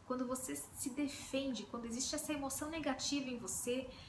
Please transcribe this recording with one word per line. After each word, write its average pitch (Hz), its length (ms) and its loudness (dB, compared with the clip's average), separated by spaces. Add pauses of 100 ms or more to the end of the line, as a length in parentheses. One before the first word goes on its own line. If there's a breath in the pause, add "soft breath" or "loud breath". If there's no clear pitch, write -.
quando 254 200 2
você 254 280 0
se - 360 -2
defende, 269 720 0
quando 233 220 -4
existe 240 280 0
essa 294 180 2
emoção 294 380 0
negativa 285 580 2
em 247 100 -2
você, 247 500 0 (200 loud breath)